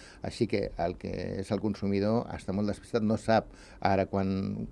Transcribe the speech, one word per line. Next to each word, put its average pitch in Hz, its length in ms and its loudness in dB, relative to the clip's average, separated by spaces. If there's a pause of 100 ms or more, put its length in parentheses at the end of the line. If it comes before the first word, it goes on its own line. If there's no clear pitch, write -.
(220)
Així - 240 0
que 101 320 0
el 87 180 0
que 92 160 -8 (280)
és 95 120 -8
el 98 80 0
consumidor 101 720 0
està - 220 -6
molt 104 140 0
despistat, 110 340 -2
no 107 160 2
sap 110 300 4 (340)
ara 98 240 4
quan, 98 640 0